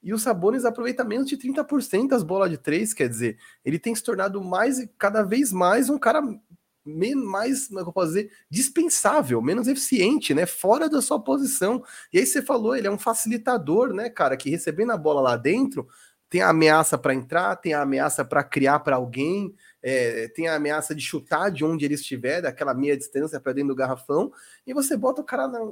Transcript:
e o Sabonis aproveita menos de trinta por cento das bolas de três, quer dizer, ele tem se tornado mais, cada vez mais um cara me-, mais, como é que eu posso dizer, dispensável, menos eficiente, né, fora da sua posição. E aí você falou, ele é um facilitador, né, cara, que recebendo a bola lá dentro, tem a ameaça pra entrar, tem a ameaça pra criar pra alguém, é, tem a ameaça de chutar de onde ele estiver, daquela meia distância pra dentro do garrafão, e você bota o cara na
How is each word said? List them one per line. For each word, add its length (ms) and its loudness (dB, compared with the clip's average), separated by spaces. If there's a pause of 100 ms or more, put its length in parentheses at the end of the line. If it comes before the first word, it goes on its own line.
e 120 -6
o 40 -2
Sabonis 480 2
aproveita 380 -2
menos 240 -2
de 100 -4
trinta 260 -4
por 200 0
cento 260 0
das 140 4
bolas 260 2
de 80 -4
três, 360 -2
quer 160 0
dizer, 280 -2 (260)
ele 140 -2
tem 160 -2
se 100 -6
tornado 400 -2
mais, 440 0 (100)
cada 240 2
vez 300 2
mais 380 4
um 100 0
cara 220 4 (640)
me-, 300 -2
mais, 520 -2
como 120 -10
é 40 -6
que 60 -8
eu 40 -12
posso 200 2
dizer, 180 -2 (180)
dispensável, 920 2
menos 260 0
eficiente, 680 2
né, 120 2
fora 440 2
da 120 2
sua 180 0
posição. 640 0 (280)
E 80 4
aí 60 4
você 160 0
falou, 340 0
ele 120 -2
é 40 0
um 60 -2
facilitador, 960 0
né, 160 -6
cara, 280 0
que 120 -6
recebendo 420 -2
a 60 -2
bola 240 2
lá 140 4
dentro, 520 0 (420)
tem 120 0
a 80 4
ameaça 480 6
pra 160 0
entrar, 420 -2
tem 180 -4
a 80 0
ameaça 420 -2
pra 200 0
criar 360 2
pra 180 0
alguém, 580 -4 (260)
é, 460 -2
tem 200 -6
a 80 0
ameaça 380 -2
de 80 -8
chutar 480 -2
de 140 -4
onde 220 0
ele 80 0
estiver, 480 -4
daquela 320 -2
meia 240 0
distância 420 -4
pra 140 -4
dentro 160 -2
do 60 -2
garrafão, 560 -2 (340)
e 80 -10
você 240 0
bota 240 -2
o 20 -8
cara 240 -4
na 120 -8 (120)